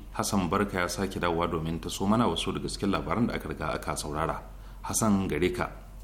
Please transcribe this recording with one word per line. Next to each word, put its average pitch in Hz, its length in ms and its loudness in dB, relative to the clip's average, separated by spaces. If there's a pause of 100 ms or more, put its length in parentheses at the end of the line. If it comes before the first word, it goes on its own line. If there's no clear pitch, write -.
(120)
Hassan 101 360 2
Barka 98 300 2
ya 87 100 2
sake 95 300 -2
dawowa 85 320 2
domin 82 320 -2
ta 87 80 -6
so - 160 -2
mana 110 240 6
wasu 85 240 -2
daga - 160 -4
cikin 101 240 0
labaran 90 320 2
da - 80 0
aka 80 140 -4
riga 78 260 -4
aka 78 240 -4
saurara. 76 440 -2 (400)
Hassan, 98 440 4
gare 80 240 4
ka. - 220 -2 (320)